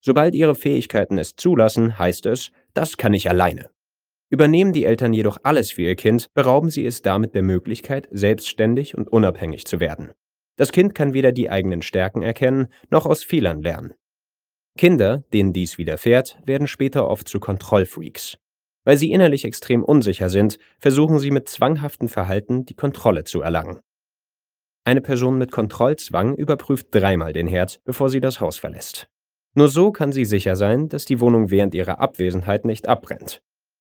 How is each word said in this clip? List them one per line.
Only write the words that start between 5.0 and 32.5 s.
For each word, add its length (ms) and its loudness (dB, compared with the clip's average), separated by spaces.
jedoch 300 0
alles 300 0
für 100 -6
ihr 140 0
Kind, 380 0
berauben 360 2
sie 160 -4
es 160 -8
damit 320 -2
der 80 0
Möglichkeit, 720 -4
selbstständig 840 -2
und 120 -4
unabhängig 560 0
zu 160 -6
werden. 320 -6
Das 160 0
Kind 240 2
kann 180 0
weder 200 4
die 180 -2
eigenen 320 -2
Stärken 400 -4
erkennen, 460 0
noch 160 2
aus 200 -2
Fehlern 380 -2
lernen. 320 -8
Kinder, 440 2
denen 180 2
dies 240 -6
widerfährt, 680 -2
werden 200 -2
später 400 -2
oft 220 -6
zu 100 -8
Kontrollfreaks. 1000 -4
Weil 120 6
sie 160 0
innerlich 320 4
extrem 400 -2
unsicher 460 2
sind, 280 2
versuchen 400 2
sie 120 -2
mit 200 -4
zwanghaftem 580 -2
Verhalten, 560 -4
die 80 -18
Kontrolle 520 0
zu 180 -8
erlangen. 380 -6
Eine 180 2
Person 340 0
mit 160 -4
Kontrollzwang 840 -2
überprüft 580 -4
dreimal 420 2
den 120 -4
Herd, 380 -4
bevor 240 -2
sie 120 -2
das 200 -4
Haus 160 -4
verlässt. 500 -14
Nur 160 6
so 240 2
kann 200 -4
sie 120 0
sicher 320 0
sein, 320 0
dass 160 -8
die 160 -2
Wohnung 300 4
während 240 2
ihrer 260 -4
Abwesenheit 640 -2